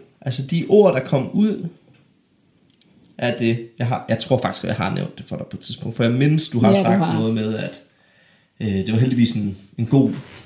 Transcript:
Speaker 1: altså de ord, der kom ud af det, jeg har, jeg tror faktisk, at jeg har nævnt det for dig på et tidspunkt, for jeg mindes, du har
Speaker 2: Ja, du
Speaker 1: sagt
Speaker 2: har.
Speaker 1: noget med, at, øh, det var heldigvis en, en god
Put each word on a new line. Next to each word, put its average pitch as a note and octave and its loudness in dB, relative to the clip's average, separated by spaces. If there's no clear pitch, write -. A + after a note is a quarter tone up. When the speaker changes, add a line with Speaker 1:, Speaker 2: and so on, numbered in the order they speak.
Speaker 1:
altså C3 -4
de E3 -2
ord, G3+ 6
der C3 -2
kom - -2
ud G3+ 0
af A#2+ -2
det, A#2 0
jeg A#2+ -2
har, A2 -4
jeg A2+ 0
tror - 0
faktisk, - -4
at F2+ -6
jeg F2 -4
har F#2 -4
nævnt - -6
det - -16
for - -10
dig - -12
på - -14
et - -20
tidspunkt, - -10
for B2 0
jeg A#2 2
mindes, D3+ 2
du A#2+ -2
har - 4
Speaker 2:
Ja, G3 6
du G3 4
Speaker 1:
sagt F#3+ 2
Speaker 2:
har. E3 0
Speaker 1:
noget A2 0
med, A2 -2
at, - -10
øh, A2 -4
det F#2+ -2
var A2+ 2
heldigvis B2 4
en, G2+ -4
en A#2 -2
god C3 4